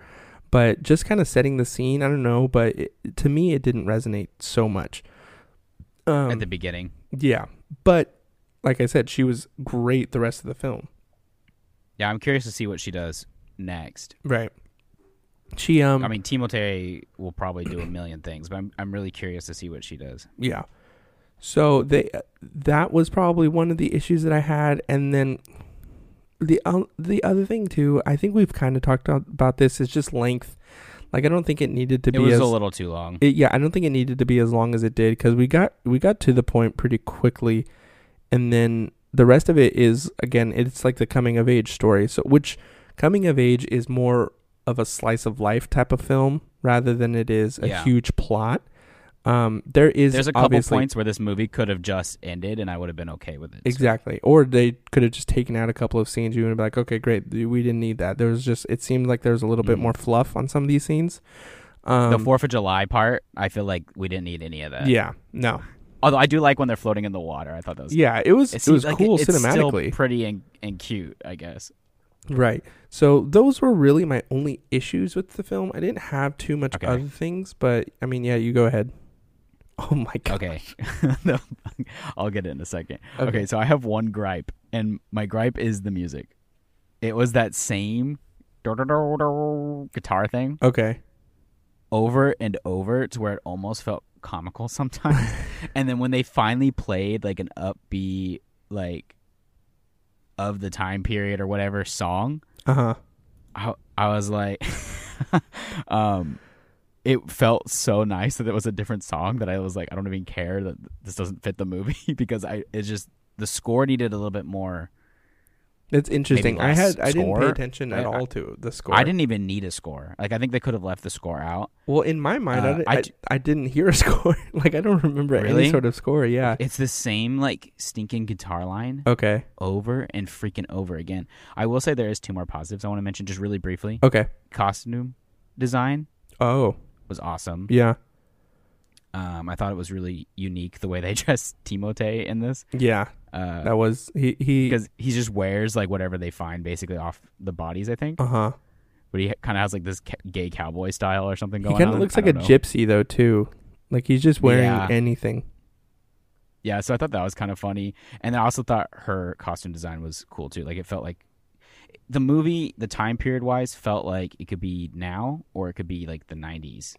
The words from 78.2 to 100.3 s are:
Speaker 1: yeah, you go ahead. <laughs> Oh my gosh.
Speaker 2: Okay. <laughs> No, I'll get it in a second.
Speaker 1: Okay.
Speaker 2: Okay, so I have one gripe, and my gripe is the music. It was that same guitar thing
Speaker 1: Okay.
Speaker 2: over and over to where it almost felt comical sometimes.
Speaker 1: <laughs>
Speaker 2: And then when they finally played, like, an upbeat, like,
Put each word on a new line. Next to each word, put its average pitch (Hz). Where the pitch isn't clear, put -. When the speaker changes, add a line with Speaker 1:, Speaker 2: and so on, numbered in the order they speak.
Speaker 1:
yeah, 120
you 117
go 120
ahead. 113
<laughs> -
Oh 147
my 123
gosh. 95
Speaker 2:
Okay. 87
<laughs> -
No, 131
I'll 104
get 98
it 82
in 69
a 90
second. -
Speaker 1:
Okay. 127
Speaker 2:
Okay, 104
so 110
I 110
have 143
one 110
gripe, 95
and 107
my 107
gripe 113
is 107
the 101
music. 87
It 113
was 120
that 117
same 117
guitar 147
thing 131
Speaker 1:
Okay. 117
Speaker 2:
over 120
and 107
over 95
to 120
where 104
it -
almost 98
felt 104
comical 90
sometimes. 147
Speaker 1:
<laughs> -
Speaker 2:
And 135
then 123
when 127
they 127
finally 123
played, 101
like, 98
an 90
upbeat, 95
like, 90